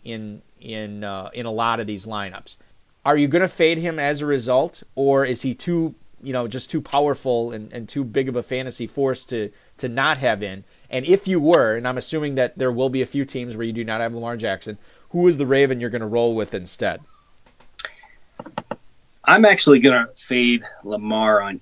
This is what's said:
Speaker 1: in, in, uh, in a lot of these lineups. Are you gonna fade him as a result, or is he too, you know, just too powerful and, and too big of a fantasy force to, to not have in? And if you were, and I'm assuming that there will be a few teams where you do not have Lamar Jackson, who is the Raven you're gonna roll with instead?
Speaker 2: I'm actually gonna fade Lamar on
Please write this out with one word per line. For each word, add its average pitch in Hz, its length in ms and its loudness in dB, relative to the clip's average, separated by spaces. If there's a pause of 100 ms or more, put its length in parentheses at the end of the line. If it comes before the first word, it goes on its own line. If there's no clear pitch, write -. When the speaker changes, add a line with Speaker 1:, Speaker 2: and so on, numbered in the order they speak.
Speaker 1:
in, 110 360 -12 (200)
in, 104 420 -10
uh, 95 320 -10
in 120 100 -10
a 113 80 -6
lot 113 280 0
of 107 80 -6
these 104 180 -8
lineups. 101 500 -10 (480)
Are 147 120 4
you 147 100 4
gonna 175 220 2
fade 165 300 2
him 165 200 -4
as 147 220 -2
a 147 60 -4
result, 131 580 0 (100)
or 139 300 4
is 127 180 -2
he 131 120 -2
too, 165 380 -2 (300)
you 131 100 -8
know, 123 140 -2
just 113 240 -10
too 156 100 -2
powerful 131 720 0
and, 110 220 -12
and 117 160 -12
too 139 160 -6
big 131 240 -2
of 123 80 -6
a 117 80 -2
fantasy 127 420 -6
force 135 400 -2
to, 107 240 -6 (280)
to 135 100 -6
not 135 300 0
have 110 260 -2
in? 95 180 -10 (260)
And 131 160 -6
if 190 220 2
you 185 140 0
were, 143 340 4
and 120 140 -4
I'm 127 100 -4
assuming 147 380 -6
that 127 200 0
there 127 140 0
will 127 180 0
be 131 140 -2
a 120 40 0
few 139 180 -4
teams 123 320 -8
where 117 100 -4
you 113 60 -4
do 117 100 -6
not 113 180 -4
have 117 140 -2
Lamar 117 220 -6
Jackson, 107 420 -6 (320)
who 175 160 2
is 165 100 6
the 135 100 -2
Raven 131 340 2
you're 120 100 -4
gonna 113 160 -4
roll 117 300 0
with 107 180 -4
instead? 92 460 -4 (2250)
Speaker 2:
I'm 208 200 8
actually 147 340 8
gonna 123 340 6
fade 120 500 0 (200)
Lamar 107 560 0
on 98 220 -6